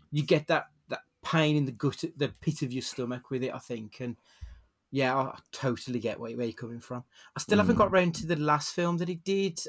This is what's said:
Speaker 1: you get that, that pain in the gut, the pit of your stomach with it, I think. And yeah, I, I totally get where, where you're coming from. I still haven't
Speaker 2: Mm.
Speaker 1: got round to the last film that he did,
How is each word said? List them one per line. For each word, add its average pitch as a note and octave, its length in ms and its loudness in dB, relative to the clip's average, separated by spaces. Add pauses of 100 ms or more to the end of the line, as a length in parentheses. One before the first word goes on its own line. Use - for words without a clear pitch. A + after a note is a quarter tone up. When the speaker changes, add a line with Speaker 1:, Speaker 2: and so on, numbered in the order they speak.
(120)
Speaker 1:
you D3 100 0
get D3+ 240 2
that, - 200 0 (220)
that - 120 -6 (240)
pain D3+ 320 4
in D3 80 2
the B2 80 -2
gut, C3+ 320 -2 (120)
the C#3 120 0 (120)
pit - 220 -2
of B2 100 -2
your B2+ 100 -4
stomach B2 480 -6
with B2+ 120 -2
it, B2+ 100 -2
I - 60 -8
think. A2 420 -10
And A#2+ 160 -6 (760)
yeah, C3 240 2
I, C3+ 140 2
I - 80 -12 (140)
totally B2 460 -2
get G#2+ 220 -4
where, A#2 160 -8
where A#2+ 100 -2
you're A2+ 80 -4
coming A#2 260 -10
from. B2 220 -10 (340)
I D3+ 40 -4
still - 180 4
haven't G3+ 160 6
Speaker 2:
Mm. - 40 4
Speaker 1:
got G3+ 140 6
round F3+ 240 6
to D#3+ 100 -6
the E3 100 0
last D3+ 380 2
film F3 240 2
that F3 100 -2
he F3+ 80 -4
did, F#3+ 420 0 (100)